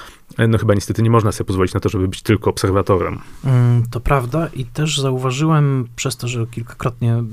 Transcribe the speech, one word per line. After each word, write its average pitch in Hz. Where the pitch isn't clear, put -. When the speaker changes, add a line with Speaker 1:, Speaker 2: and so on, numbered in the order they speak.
Speaker 1:
e, 117
no 110
chyba 107
niestety 104
nie 113
można 110
sobie -
pozwolić 92
na 98
to, 101
żeby 95
być -
tylko 104
obserwatorem. 92
Speaker 2:
Mm, 123
to 120
prawda 143
i 131
też 147
zauważyłem 135
przez -
to, 120
że 120
kilkakrotnie 117